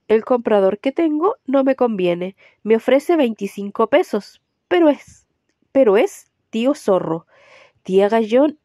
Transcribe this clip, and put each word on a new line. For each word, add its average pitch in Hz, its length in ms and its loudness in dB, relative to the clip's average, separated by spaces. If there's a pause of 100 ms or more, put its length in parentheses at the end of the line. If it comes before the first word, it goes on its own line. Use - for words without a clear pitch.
El 220 160 0
comprador 208 540 0
que - 120 -4
tengo 330 540 -2
no 269 200 0
me 269 120 0
conviene. 185 580 -4 (280)
Me 214 140 0
ofrece 277 400 0
veinticinco 220 720 -4
pesos, - 520 -4 (280)
pero 339 200 2
es, - 380 -6 (440)
pero 226 280 2
es - 340 -4 (160)
tío 240 260 -2
Zorro". 170 520 -4 (560)
Tía 190 260 2
Gallón-, 226 560 0